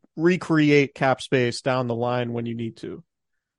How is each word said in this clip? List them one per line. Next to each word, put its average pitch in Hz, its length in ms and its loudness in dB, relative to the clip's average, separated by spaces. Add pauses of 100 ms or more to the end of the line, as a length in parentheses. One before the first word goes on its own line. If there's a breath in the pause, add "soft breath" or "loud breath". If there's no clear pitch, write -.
(160)
recreate 151 800 4
cap 131 280 0
space 123 400 -2
down 127 240 -2
the 120 80 -4
line 120 400 -4
when 117 100 -6
you 117 100 -8
need 113 240 -8
to. - 240 -14 (560)